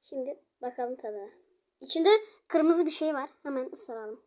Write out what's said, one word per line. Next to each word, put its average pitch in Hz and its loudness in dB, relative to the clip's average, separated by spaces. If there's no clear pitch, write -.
Şimdi 269 -8
bakalım 247 -6
tadına. 214 -10
İçinde 330 4
kırmızı 330 4
bir 311 0
şey 311 0
var. 277 -4
Hemen 269 -4
ısıralım. 220 -10